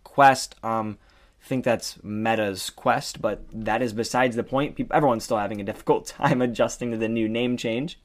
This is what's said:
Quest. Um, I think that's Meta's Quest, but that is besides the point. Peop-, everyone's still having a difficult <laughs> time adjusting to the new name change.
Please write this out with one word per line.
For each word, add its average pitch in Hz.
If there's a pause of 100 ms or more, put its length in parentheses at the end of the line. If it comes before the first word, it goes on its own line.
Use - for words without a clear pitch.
Quest. -
Um, 107 (440)
I -
think 131
that's -
Meta's 107
Quest, -
but -
that 110
is 120
besides 120
the 117
point. 135
Peop-, -
everyone's 127
still 113
having 104
a 101
difficult -
<laughs> -
time 135
adjusting 120
to 113
the 110
new 113
name 120
change. 120